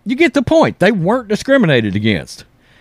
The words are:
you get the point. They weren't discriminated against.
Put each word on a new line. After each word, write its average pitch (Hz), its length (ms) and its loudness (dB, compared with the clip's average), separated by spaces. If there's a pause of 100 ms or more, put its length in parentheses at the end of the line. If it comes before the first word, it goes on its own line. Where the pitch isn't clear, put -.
you 254 120 -6
get 320 160 2
the 285 80 0
point. 262 380 0
They 196 120 2
weren't 208 380 -2
discriminated 156 680 0
against. 104 480 -4 (380)